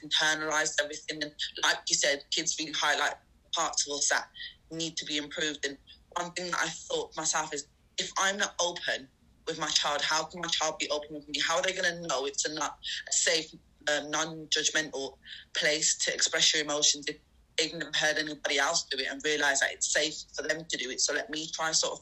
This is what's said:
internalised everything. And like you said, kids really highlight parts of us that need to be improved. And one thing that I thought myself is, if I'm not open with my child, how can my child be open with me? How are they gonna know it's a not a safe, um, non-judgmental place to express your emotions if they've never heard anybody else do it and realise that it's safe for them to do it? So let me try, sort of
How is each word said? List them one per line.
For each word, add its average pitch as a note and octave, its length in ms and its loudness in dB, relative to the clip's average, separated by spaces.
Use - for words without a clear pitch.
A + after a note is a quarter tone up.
internalised D#3 800 2
everything. D3+ 420 -4
And D3 80 -6
like E3 160 4
you D3+ 60 6
said, C#3+ 360 2
kids D#3+ 280 0
really D3+ 140 -4
highlight - 420 2
parts - 320 0
of C#3+ 100 -4
us - 120 2
that - 180 2
need E3 260 -4
to - 80 -8
be D3+ 120 -2
improved. D3 480 -2
And C#3 120 -4
one F3 140 -4
thing F3+ 180 -4
that - 100 0
I E3 80 2
thought - 480 -4
myself D#3 360 0
is, C#3+ 140 -6
if F#3+ 200 -2
I'm F#3+ 200 2
not G#3 240 0
open F3 480 -2
with D#3+ 120 -4
my D#3 80 -2
child, D3+ 340 2
how D#3+ 220 2
can F3 180 -8
my E3 60 -4
child D#3+ 320 0
be C#3+ 100 -4
open D3 220 -2
with D3+ 160 -12
me? C#3+ 180 -4
How E3 120 2
are - 40 2
they C#3+ 120 0
gonna E3+ 340 0
know C3+ 180 0
it's C#3+ 200 -2
a D#3 80 -2
not - 240 -4
a - 40 0
safe, E3 340 2
um, D3 200 0
non-judgmental D3+ 1080 0
place D#3+ 440 2
to - 140 0
express - 400 4
your D#3 100 2
emotions D3 440 2
if D3+ 100 -6
they've D#3+ 160 0
never D#3 220 -6
heard D#3 220 4
anybody D3+ 420 0
else C#3 300 4
do C#3 80 -2
it C3 140 -2
and C#3 140 -8
realise C#3+ 340 4
that - 140 2
it's - 180 -2
safe - 220 2
for C#3+ 120 -4
them D#3+ 220 -10
to - 80 -2
do B2+ 120 -4
it? B2 120 -2
So D3 120 4
let C#3+ 160 -2
me D#3 240 -6
try, D#3+ 200 -2
sort - 200 2
of - 80 -10